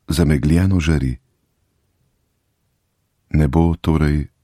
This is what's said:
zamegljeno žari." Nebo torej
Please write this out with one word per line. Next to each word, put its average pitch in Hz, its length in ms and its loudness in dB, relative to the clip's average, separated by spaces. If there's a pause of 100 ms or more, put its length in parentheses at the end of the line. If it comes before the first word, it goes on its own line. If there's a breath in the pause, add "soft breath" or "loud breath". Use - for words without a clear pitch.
zamegljeno 82 720 0
žari." 67 360 -2 (2250)
Nebo 82 500 0
torej 76 460 0 (160)